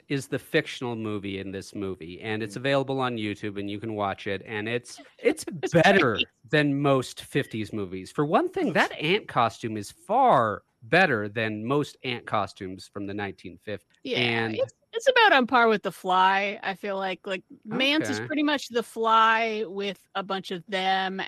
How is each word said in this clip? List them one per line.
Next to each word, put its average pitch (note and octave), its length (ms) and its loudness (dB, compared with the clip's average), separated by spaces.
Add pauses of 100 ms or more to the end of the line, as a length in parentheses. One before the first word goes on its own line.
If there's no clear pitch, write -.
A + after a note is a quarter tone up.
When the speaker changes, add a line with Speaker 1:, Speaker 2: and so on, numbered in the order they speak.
Speaker 1:
is C#3 200 -4
the C3 100 -4
fictional C3 560 -2
movie G#2 460 -6
in F#2+ 100 -8
this F#2 240 -10
movie, F2+ 460 -8
and G#2+ 220 -6
it's G#2 120 -6
Speaker 2:
Mm. B2+ 40 -8
Speaker 1:
available C3+ 420 0
on B2 160 -2
YouTube, G#2 420 -6
and G2+ 100 -6
you G2+ 120 -6
can A2+ 140 -6
watch G2+ 340 -4
it. G2 180 -4
And G#2+ 220 -6
it's, A#2+ 320 -6 (180)
it's - 280 0
Speaker 3:
<laughs> E3 140 -10
That's F#4 120 -4
Speaker 1:
better E3+ 420 6
Speaker 3:
right. F2 120 -4 (240)
Speaker 1:
than D3 300 2
most C#3 420 2
fifties A2+ 500 -4
movies. F#2+ 400 -6
For D3+ 120 0
one A#3 240 2
thing, D#4+ 260 -2
that A#3+ 180 2
ant F3+ 340 -2
costume A2+ 500 0
is G#2 140 -8
far F#3 720 4 (220)
better A#2 460 2
than A2 340 -4
most C#3 400 -2
ant B2 220 -6
costumes F#2+ 680 -6
from G2+ 140 -8
the G2 80 -8
nineteen F#2+ 500 -10
fifties. G2+ 240 -10 (140)
Speaker 3:
Yeah, B3 160 -4
Speaker 1:
And A#2 380 0
Speaker 3:
it's, C5 180 -4 (180)
it's A#4 160 -4
about A#4 240 6
on B3+ 140 6
par A#3 220 4
with G#3 140 2
The G3 80 -4
Fly, F#3+ 720 2
I G3 120 -4
feel G3 240 -6
like. F#3+ 280 -4
Like, F#3+ 160 -4 (220)
Mant C4 400 0
is - 140 -2
Speaker 1:
Okay. - 80 -4
Speaker 3:
pretty D4+ 160 -2
much D4 260 0
The A#3 140 0
Fly A3+ 840 2
with G3 480 -6
a G3 80 -2
bunch F#3+ 280 -6
of F3+ 180 -6
them F#3+ 580 0